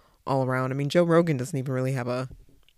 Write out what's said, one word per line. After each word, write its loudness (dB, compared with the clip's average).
all 0
around. -2
I -4
mean, -2
Joe 4
Rogan 4
doesn't -4
even -6
really -2
have -4
a, -4